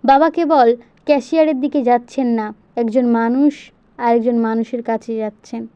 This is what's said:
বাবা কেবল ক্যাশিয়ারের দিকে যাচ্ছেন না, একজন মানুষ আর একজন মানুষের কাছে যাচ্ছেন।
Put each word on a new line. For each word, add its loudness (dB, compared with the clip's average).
বাবা 4
কেবল 2
ক্যাশিয়ারের 0
দিকে -2
যাচ্ছেন -2
না, -4
একজন -2
মানুষ 0
আর 0
একজন 0
মানুষের -4
কাছে -6
যাচ্ছেন। -10